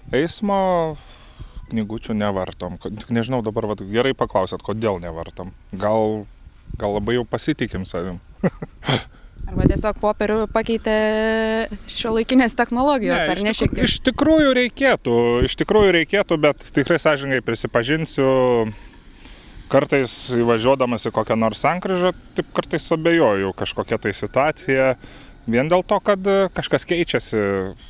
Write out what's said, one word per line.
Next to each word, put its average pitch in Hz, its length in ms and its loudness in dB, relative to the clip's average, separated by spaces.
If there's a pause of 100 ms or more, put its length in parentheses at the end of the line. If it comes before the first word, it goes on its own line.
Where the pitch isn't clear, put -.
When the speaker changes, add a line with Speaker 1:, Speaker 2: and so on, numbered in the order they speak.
Speaker 1:
eismo 170 500 -2 (1040)
knygučių 110 540 -6
nevartom. 92 560 -4
Ko-, 87 160 -10
tik 107 240 -8
nežinau 117 240 0
dabar, 107 320 -4
vat, 98 160 -6
gerai 123 320 0
paklausėt, 95 480 -2
kodėl 104 320 -2
nevartom. 85 540 -10 (160)
Gal, 107 560 0 (480)
gal 104 260 -2
labai 117 220 0
jau - 20 -2
pasitikim 113 640 -4
savim. 90 320 -6 (240)
<laughs> 185 80 2 (920)
Speaker 2:
Arba - 180 -4
tiesiog 202 400 0
popierių 214 380 0 (100)
pakeitė 220 460 0 (880)
šiuolaikinės 233 720 0
technologijos, 254 560 2
Speaker 1:
Ne, 180 160 0
Speaker 2:
ar 185 80 -2
Speaker 1:
iš 202 80 -2
Speaker 2:
ne 220 60 0
Speaker 1:
tikrų-, - 80 -4
Speaker 2:
šiek - 160 0
tiek? 247 100 2
Speaker 1:
iš - 160 2
tikrųjų 285 560 4
reikėtų, 247 580 2 (280)
iš 131 100 0
tikrųjų 202 400 4
reikėtų, 170 480 2
bet 147 240 2
tikrai 156 320 0
sąžiningai 139 480 0
prisipažinsiu, 131 800 0 (1400)
kartais 139 480 2 (160)
įvažiuodamas 120 800 2
į 110 60 -10
kokią 113 240 0
nors 110 240 0
sankryžą, 180 500 0 (200)
taip - 200 -6
kartais - 380 -4
abejoju, 156 640 2
kažkokia 107 440 -4
tai 104 160 -4
situacija, 131 800 0 (480)
vien 123 280 0
dėl 180 120 4
to, 208 180 0
kad, 196 220 0
e, 196 280 2
kažkas - 360 -4
keičiasi, 143 560 -2 (480)